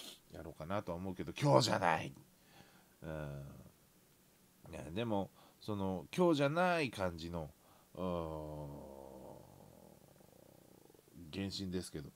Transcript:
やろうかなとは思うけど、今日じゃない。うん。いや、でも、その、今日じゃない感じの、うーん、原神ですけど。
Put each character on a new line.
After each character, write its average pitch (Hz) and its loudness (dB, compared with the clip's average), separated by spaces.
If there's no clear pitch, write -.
や 82 -10
ろ 82 -10
う - -10
か 76 -10
な 101 -2
と 90 -4
は 82 -4
思 92 -4
う - -8
け 92 -6
ど、 - -6
今 139 8
日 120 6
じ 110 4
ゃ 104 4
な 85 6
い。 - -8
う - -8
ん。 73 -6
い 82 -10
や、 76 -8
で 107 -2
も、 98 0
そ 107 -2
の、 95 0
今 175 8
日 151 4
じ 143 4
ゃ 139 4
な 175 4
い 135 0
感 92 0
じ 82 -6
の、 82 -2
う - -10
ー 85 -2
ん、 - 0
原 95 0
神 95 -4
で 90 2
す 85 -6
け 78 -6
ど。 71 -12